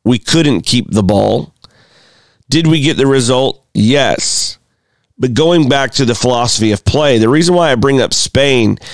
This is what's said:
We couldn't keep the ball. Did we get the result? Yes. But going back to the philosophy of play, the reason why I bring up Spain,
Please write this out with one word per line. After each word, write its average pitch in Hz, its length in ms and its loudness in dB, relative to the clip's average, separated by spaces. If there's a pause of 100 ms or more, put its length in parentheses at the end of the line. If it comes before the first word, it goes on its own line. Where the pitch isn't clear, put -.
We 120 140 2
couldn't 147 420 0
keep - 280 -4
the 104 140 0
ball. 104 500 -2 (960)
Did 160 180 0
we 156 140 2
get 143 160 -2
the 131 100 0
result? 131 680 0
Yes. - 840 -2 (640)
But 127 140 -2
going 160 340 2
back 139 280 -2
to 139 100 0
the 117 100 0
philosophy 117 560 0
of 101 140 -4
play, 139 320 2
the 110 100 2
reason 160 280 2
why 165 180 2
I - 20 0
bring 135 240 2
up 113 140 -2
Spain, 127 640 0 (160)